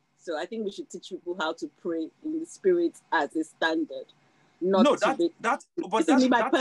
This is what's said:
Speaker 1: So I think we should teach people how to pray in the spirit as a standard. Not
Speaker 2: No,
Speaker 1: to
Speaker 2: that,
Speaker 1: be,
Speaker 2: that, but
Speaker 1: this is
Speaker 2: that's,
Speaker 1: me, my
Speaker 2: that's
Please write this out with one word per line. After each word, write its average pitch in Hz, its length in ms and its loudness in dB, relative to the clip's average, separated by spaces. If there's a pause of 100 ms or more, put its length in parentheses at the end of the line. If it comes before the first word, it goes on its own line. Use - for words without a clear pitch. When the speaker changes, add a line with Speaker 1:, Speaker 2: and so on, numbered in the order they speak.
(180)
Speaker 1:
So 156 200 -8
I 170 80 -6
think 226 180 -8
we 208 80 -6
should - 180 -12
teach - 200 -16
people 175 300 -10
how 160 140 -2
to - 160 -12 (120)
pray 165 260 -6 (160)
in - 160 -6
the 330 60 -12
spirit 175 480 0 (180)
as 147 240 0
a 160 80 -2
standard. 160 640 -4 (540)
Not 190 240 4
Speaker 2:
No, 285 120 4
Speaker 1:
to - 40 -4
Speaker 2:
that, 262 180 0
Speaker 1:
be, 339 120 2 (100)
Speaker 2:
that, 247 240 -2 (140)
but 220 200 -4
Speaker 1:
this 320 100 2
is - 0 -
Speaker 2:
that's, 269 140 6
Speaker 1:
me, 254 60 4
my 240 120 4
Speaker 2:
that's 226 100 0 (100)